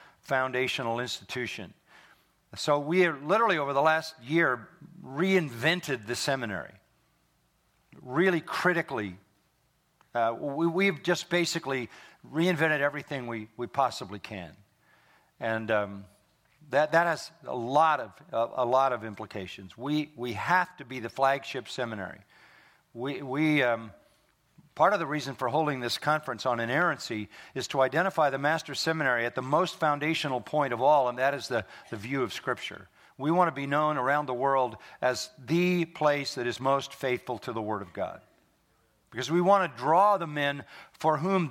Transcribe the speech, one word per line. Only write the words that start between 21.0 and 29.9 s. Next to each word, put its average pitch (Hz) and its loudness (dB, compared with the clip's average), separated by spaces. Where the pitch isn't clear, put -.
the 113 -6
flagship 135 -2
seminary. 107 -8
We, 131 -6
we, 147 2
um, 113 0
part 180 4
of 190 2
the 165 -4
reason 139 -4
for 123 -2
holding 147 0
this 120 -2
conference 151 -2
on 120 0
inerrancy 120 -2
is 127 -6
to 135 2
identify 151 2
the 135 -2
Master's 147 -2
Seminary 135 2
at 123 -4
the 131 -4
most 151 0
foundational 147 0